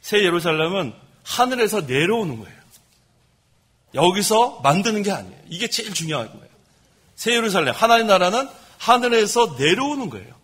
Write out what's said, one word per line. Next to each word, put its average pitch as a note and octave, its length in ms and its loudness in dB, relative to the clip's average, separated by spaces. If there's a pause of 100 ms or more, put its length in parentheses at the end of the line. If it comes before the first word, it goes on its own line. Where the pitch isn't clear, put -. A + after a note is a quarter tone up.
새 G#3 220 -2
예루살렘은 E3+ 720 0 (280)
하늘에서 A#3+ 600 0
내려오는 D#3 560 -2
거예요. G2+ 160 -16 (1400)
여기서 G3+ 680 2
만드는 G3+ 400 0
게 G3+ 100 -2
아니에요. A2 260 -8 (100)
이게 F3+ 200 -8
제일 A3 260 -6
중요한 D3 340 -6
거예요. - 160 -20 (720)
새 - 160 -4
예루살렘, G3 420 0
하나님 A3+ 320 4
나라는 G3+ 420 2 (300)
하늘에서 A#3 800 2
내려오는 A#3+ 520 0
거예요. A2+ 340 -16